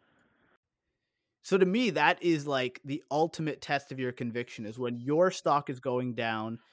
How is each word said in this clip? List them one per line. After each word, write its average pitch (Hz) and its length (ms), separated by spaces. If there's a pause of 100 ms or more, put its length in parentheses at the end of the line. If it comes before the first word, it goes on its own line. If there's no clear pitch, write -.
(1400)
So 190 160
to 190 80
me, 220 240
that 151 320
is, 160 240
like, 127 380
the 139 260
ultimate 156 500
test 143 300
of 131 80
your 123 140
conviction, 120 540
is 113 120
when 120 220
your 156 320
stock 143 360
is 131 120
going 127 340
down, 113 460 (120)